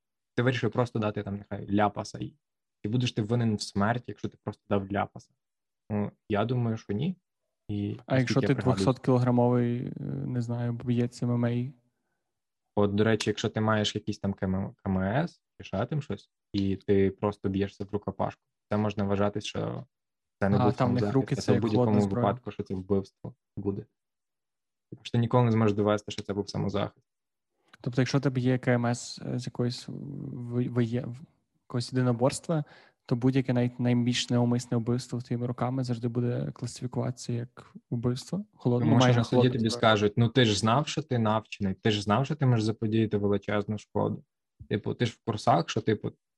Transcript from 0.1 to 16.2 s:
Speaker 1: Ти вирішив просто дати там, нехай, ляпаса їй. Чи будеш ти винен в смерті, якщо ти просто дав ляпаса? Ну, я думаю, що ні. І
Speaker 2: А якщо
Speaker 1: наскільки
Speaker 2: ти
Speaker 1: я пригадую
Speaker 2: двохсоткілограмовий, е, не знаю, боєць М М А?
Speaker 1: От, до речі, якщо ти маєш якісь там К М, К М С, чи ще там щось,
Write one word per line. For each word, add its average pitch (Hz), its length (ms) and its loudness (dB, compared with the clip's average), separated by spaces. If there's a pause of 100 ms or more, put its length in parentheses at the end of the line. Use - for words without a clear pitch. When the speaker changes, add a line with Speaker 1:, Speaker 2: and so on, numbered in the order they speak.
Speaker 1:
Ти 123 60 2
вирішив 120 280 2
просто 123 280 0
дати 107 240 -2
там, 101 140 -6
нехай, 101 380 -8
ляпаса 104 440 0
їй. - 180 -10 (460)
Чи 107 60 -4
будеш 123 240 0
ти 117 100 -2
винен 113 340 0
в - 60 -4
смерті, 113 440 0
якщо 101 220 -8
ти - 160 -16
просто - 240 -10
дав 101 240 0
ляпаса? - 380 -4 (600)
Ну, 104 200 -2 (180)
я 104 160 2
думаю, 120 320 -2
що - 160 -8
ні. 147 240 -2 (520)
І 104 280 -4 (100)
Speaker 2:
А 131 120 2
якщо 123 220 2
Speaker 1:
наскільки - 0 -
Speaker 2:
ти 101 120 2
Speaker 1:
я 127 40 0
пригадую 113 80 -4 (200)
Speaker 2:
двохсоткілограмовий, 123 1000 2
е, - 60 -8 (340)
не 123 160 -4
знаю, 120 300 -4
боєць 120 500 -2
М 120 80 0
М 120 140 0
А? 120 280 -2 (1040)
Speaker 1:
От, 101 180 2
до 104 100 4
речі, 110 260 2
якщо 107 180 -2
ти 110 120 -4
маєш 107 340 2
якісь 104 240 -6
там 98 140 -2
К 98 140 -4
М, 95 360 -4
К 101 80 -4
М 95 80 0
С, 110 420 -2 (180)
чи - 60 -16
ще 98 220 -4
там 151 160 -4
щось, - 280 -10 (220)